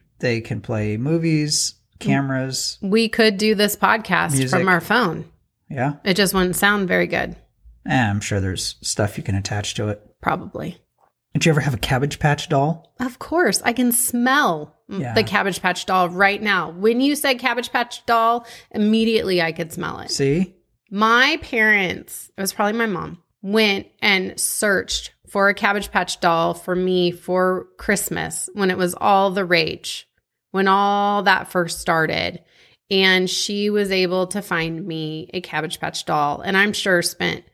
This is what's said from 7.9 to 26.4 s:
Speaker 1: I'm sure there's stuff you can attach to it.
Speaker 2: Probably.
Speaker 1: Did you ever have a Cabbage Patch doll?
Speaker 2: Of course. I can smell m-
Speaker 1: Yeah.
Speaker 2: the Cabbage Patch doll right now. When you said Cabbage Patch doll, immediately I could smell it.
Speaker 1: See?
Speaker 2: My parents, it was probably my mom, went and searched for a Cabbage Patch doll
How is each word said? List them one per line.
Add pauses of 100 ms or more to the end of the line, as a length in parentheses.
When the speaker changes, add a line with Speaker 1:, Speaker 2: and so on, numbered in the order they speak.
Speaker 1:
I'm
sure
there's
stuff
you
can
attach
to
it. (180)
Speaker 2:
Probably. (560)
Speaker 1:
Did
you
ever
have
a
Cabbage
Patch
doll?
Speaker 2:
Of
course.
I
can
smell (140)
m-
Speaker 1:
Yeah.
Speaker 2:
the
Cabbage
Patch
doll
right
now.
When
you
said
Cabbage
Patch
doll, (260)
immediately
I
could
smell
it.
Speaker 1:
See? (360)
Speaker 2:
My
parents,
it
was
probably
my
mom, (200)
went (160)
and
searched (160)
for
a
Cabbage
Patch
doll